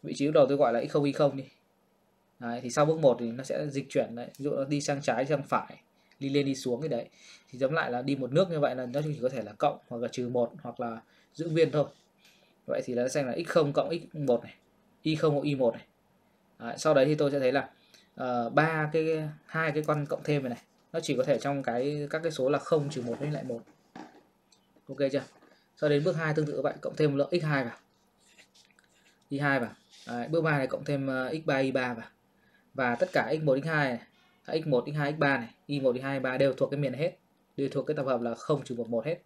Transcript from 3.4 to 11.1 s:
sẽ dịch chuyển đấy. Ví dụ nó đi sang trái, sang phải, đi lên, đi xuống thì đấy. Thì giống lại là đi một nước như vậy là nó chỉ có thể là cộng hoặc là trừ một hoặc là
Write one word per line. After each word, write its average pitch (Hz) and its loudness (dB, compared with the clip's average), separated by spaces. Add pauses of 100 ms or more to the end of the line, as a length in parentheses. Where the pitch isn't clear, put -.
sẽ 151 -2
dịch 139 -6
chuyển 117 -2
đấy. 120 -10 (120)
Ví 135 -10
dụ 147 -2
nó 135 -2
đi 143 0
sang 143 -2
trái, 127 0
sang 139 0
phải, - -4 (360)
đi 135 -4
lên, 139 2
đi 135 0
xuống 127 -2
thì 160 -4
đấy. 120 -4 (420)
Thì 123 -16
giống 135 0
lại 147 0
là 123 -2
đi 139 0
một 127 -4
nước 175 4
như 156 -2
vậy 127 2
là 127 -6
nó 127 -4
chỉ 147 -4
có 127 2
thể 127 -4
là 104 -10
cộng - 2 (100)
hoặc 120 -6
là 120 -4
trừ 123 -4
một 120 0 (100)
hoặc 120 -12
là 113 -6 (340)